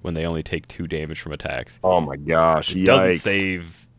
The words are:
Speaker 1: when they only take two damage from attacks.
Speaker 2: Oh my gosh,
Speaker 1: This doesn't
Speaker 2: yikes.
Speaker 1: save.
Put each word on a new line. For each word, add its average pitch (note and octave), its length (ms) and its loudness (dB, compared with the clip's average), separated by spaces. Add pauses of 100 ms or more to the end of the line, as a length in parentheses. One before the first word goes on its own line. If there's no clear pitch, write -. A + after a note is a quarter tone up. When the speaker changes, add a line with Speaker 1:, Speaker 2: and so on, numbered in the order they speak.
Speaker 1:
when F2 120 -6
they E2 120 -4
only E2 180 -4
take D#2+ 260 -6
two - 180 -10
damage D#2 320 -8
from D2+ 140 -12
attacks. - 500 -10
Speaker 2:
Oh F#2 160 4
my C#2+ 160 -4
gosh, D#2+ 540 2
Speaker 1:
This F#2 160 0
doesn't F#2+ 240 6
Speaker 2:
yikes. F2 100 2
Speaker 1:
save. F#2 600 -2 (180)